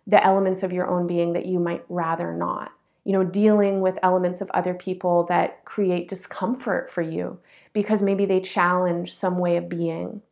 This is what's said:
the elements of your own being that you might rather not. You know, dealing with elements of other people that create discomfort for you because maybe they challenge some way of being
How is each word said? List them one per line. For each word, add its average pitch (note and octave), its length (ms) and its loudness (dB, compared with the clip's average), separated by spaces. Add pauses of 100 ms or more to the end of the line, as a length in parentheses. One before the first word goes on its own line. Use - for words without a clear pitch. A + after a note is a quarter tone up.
the G3 160 6
elements F#3+ 400 2
of F3+ 100 -4
your F3+ 140 -2
own F3+ 200 0
being E3+ 260 0
that - 120 -2
you F#3 140 0
might E3+ 300 -2
rather E3+ 440 -2
not. E3+ 380 -6 (320)
You G3 100 0
know, F#3+ 100 4
dealing G3+ 580 4
with F#3 200 0
elements F3+ 400 2
of F#3 100 -8
other F3+ 220 0
people F3+ 520 0
that F3 400 0
create F3+ 420 -2
discomfort G3+ 840 -4
for F3 140 -4
you E3+ 340 -6 (340)
because G#3 300 0
maybe G3 240 2
they F#3+ 140 2
challenge F3+ 760 0
some F3+ 240 -2
way F3 200 2
of F3 120 -6
being E3+ 520 -6 (100)